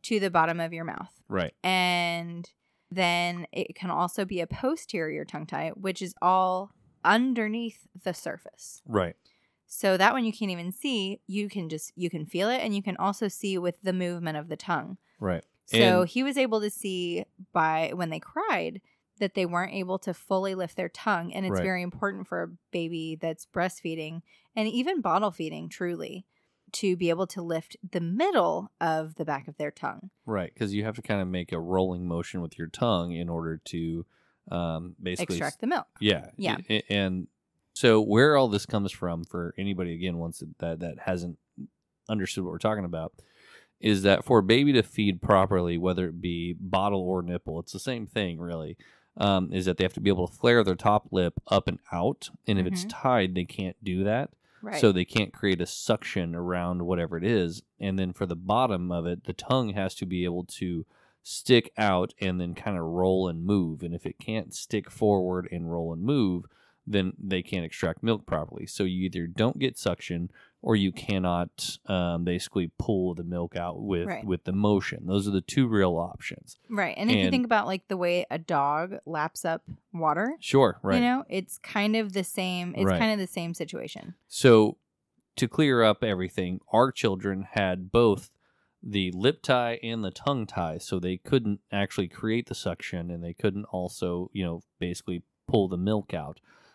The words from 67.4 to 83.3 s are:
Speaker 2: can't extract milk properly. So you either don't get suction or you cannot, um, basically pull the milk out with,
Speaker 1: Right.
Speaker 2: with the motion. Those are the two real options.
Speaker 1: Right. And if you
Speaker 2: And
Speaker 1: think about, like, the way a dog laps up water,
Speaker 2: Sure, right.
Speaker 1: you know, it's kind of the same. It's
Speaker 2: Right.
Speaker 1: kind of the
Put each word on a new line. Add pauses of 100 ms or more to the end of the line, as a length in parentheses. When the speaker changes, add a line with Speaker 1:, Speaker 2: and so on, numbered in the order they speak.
Speaker 2:
can't
extract
milk
properly.
So
you
either
don't
get
suction (320)
or
you
cannot,
um,
basically
pull
the
milk
out
with,
Speaker 1:
Right.
Speaker 2:
with
the
motion.
Those
are
the
two
real
options. (100)
Speaker 1:
Right.
And
if
you
Speaker 2:
And
Speaker 1:
think
about,
like,
the
way
a
dog
laps
up (280)
water,
Speaker 2:
Sure,
right.
Speaker 1:
you
know,
it's
kind
of
the
same.
It's
Speaker 2:
Right.
Speaker 1:
kind
of
the